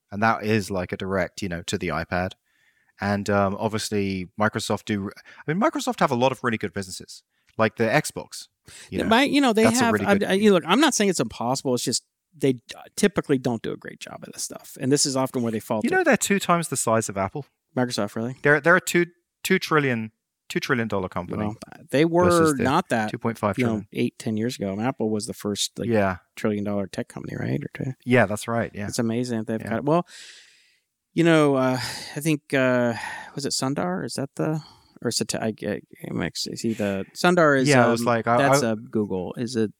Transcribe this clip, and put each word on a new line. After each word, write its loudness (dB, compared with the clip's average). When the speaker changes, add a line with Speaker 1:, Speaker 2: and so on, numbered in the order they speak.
Speaker 1:
and -4
that 2
is, 2
like, -4
a -6
direct, -4
you -6
know, -6
to -4
the -4
iPad. -2
And, -2
um, 2
obviously, -4
Microsoft 0
do, -4
I -10
mean, -2
Microsoft -2
have 2
a 0
lot 2
of -8
really 0
good -6
businesses, -12
like 2
the 0
Xbox, -2
you -4
Speaker 2:
Yeah, 0
Speaker 1:
know. -2
Speaker 2:
my, 4
you 2
know, 4
they 4
Speaker 1:
That's 4
a 4
Speaker 2:
have, 2
Speaker 1:
really 0
Speaker 2:
I'm, 4
Speaker 1:
good 0
Speaker 2:
I, 2
you 6
look, 4
I'm 2
not 4
saying 2
it's 0
impossible. -2
It's -2
just -2
they 2
d-, -4
typically 0
don't -2
do -6
a -6
great -16
job -16
of -20
this -10
stuff. -16
And 2
this 4
is -2
often -2
where 0
they -2
falter. -2
Speaker 1:
You 2
know, 2
they're 4
two 0
times 2
the -4
size 2
of -6
Apple. -4
Speaker 2:
Microsoft, -2
really? -6
Speaker 1:
They're, 4
they're 4
a 4
two, 0
two 2
trillion, 0
two -4
trillion 0
dollar -2
company -6
Speaker 2:
Well, -6
they 4
were 4
Speaker 1:
versus 4
the 0
Speaker 2:
not 2
that, 0
you -2
know, -4
Speaker 1:
two -8
point -4
five 0
trillion. 0
Speaker 2:
eight, -2
ten -4
years -2
ago. -4
I -4
mean, -4
Apple -2
was -4
the -8
first, -6
like, -4
Speaker 1:
Yeah. 2
Speaker 2:
trillion -2
dollar -4
tech -10
company, -10
right? -2
Or -10
two? -6
Speaker 1:
Yeah, 6
that's -6
right. -2
Yeah. -8
Speaker 2:
It's -6
amazing -2
that -6
they've -4
Speaker 1:
Yeah. -8
Speaker 2:
got -2
it. -6
Well, 2
you 2
know, 6
uh, 2
I -6
think, -2
uh, 2
was -8
it -4
Sundar? -4
Is -10
that -6
the, -2
or 0
Sat-, -2
I, -2
I, -4
I -8
mix, -4
is -10
he 0
the, -2
Sundar 4
is, 2
Speaker 1:
Yeah, 6
it 4
was 0
Speaker 2:
um, 0
Speaker 1:
like, 0
I, 4
Speaker 2:
that's 4
Speaker 1:
I 0
Speaker 2:
a -2
Google. -4
Is -6
it 2